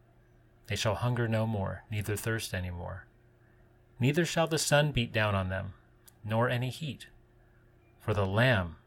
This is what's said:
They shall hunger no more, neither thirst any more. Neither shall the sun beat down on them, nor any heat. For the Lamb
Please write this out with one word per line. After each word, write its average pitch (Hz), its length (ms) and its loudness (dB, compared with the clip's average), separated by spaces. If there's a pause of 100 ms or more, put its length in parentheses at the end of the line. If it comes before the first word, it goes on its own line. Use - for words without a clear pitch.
(680)
They 104 100 -2
shall 104 180 2
hunger 120 320 0
no 110 180 2
more, 95 460 -4
neither 104 240 -2
thirst 113 380 -4
any 90 180 -4
more. 90 360 -10 (920)
Neither 147 260 4
shall 165 220 2
the 156 100 0
sun 147 360 4
beat 117 200 -2
down 107 220 2
on 92 140 0
them, 95 240 -6 (500)
nor 113 260 0
any 127 200 -2
heat. - 380 -10 (920)
For 110 140 -2
the 101 120 0
Lamb 98 600 2